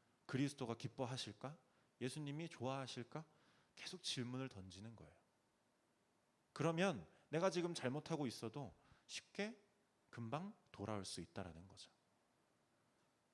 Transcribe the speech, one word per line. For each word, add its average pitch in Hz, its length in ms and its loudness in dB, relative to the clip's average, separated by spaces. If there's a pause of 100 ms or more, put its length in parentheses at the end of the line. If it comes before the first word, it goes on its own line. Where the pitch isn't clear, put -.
(260)
그리스도가 131 480 2
기뻐하실까? 127 840 -2 (440)
예수님이 147 480 -2
좋아하실까?" 131 760 -2 (500)
계속 - 280 -8
질문을 127 460 0
던지는 98 480 -10
거예요. 76 180 -16 (1400)
그러면 160 540 4 (220)
내가 170 220 6
지금 170 240 4
잘못하고 147 520 2
있어도 117 480 -4 (320)
쉽게 - 500 -4 (540)
금방 143 420 -2 (200)
돌아올 101 320 -2
수 - 160 -4
있다라는 87 480 -8
거죠. - 220 -16 (1400)